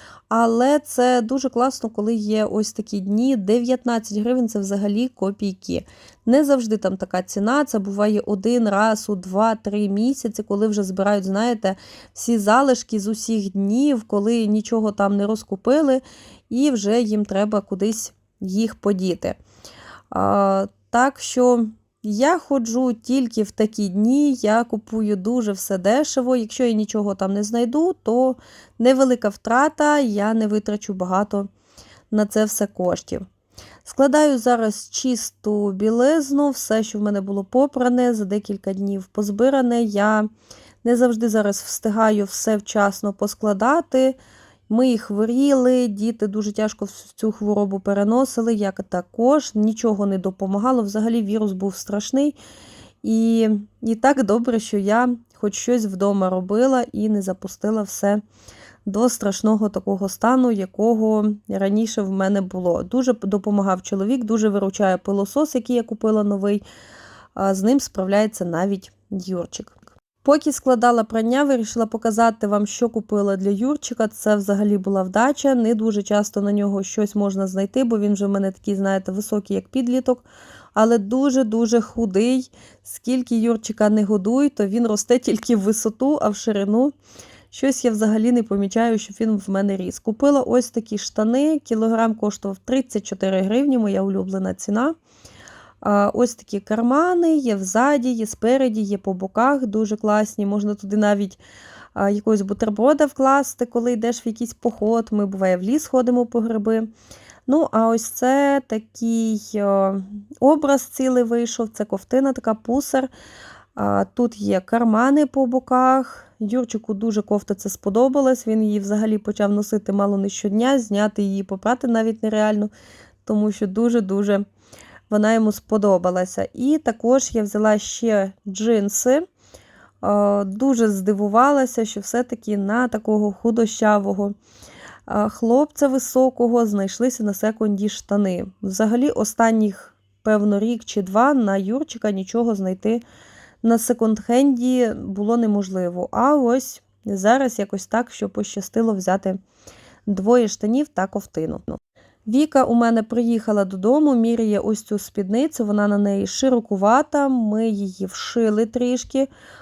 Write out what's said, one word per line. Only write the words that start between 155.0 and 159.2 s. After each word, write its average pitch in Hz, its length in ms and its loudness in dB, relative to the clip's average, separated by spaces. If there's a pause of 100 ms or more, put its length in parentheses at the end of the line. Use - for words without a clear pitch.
вона 208 220 0
на 202 100 2
неї 196 280 0
широкувата, 254 1040 2
ми 226 400 0
її 196 380 -4
вшили 220 600 -2
трішки, 247 640 -2 (340)